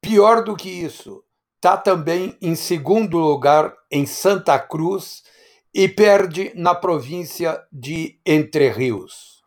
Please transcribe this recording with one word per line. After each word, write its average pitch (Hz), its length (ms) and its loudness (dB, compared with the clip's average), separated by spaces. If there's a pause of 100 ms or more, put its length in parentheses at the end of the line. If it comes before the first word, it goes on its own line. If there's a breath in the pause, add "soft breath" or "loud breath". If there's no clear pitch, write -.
Pior 220 440 4
do 208 100 -8
que 185 140 -14
isso, 165 560 -14 (360)
tá 185 160 4
também 180 640 -2
em 170 120 -2
segundo 170 640 -2
lugar 151 560 2 (160)
em 143 140 -2
Santa 180 540 0
Cruz 165 640 -8 (500 soft breath)
e 190 160 2
perde 196 680 2
na 175 200 0
província 165 960 -6
de 156 540 -10
Entre 151 420 2
Rios. 110 760 -6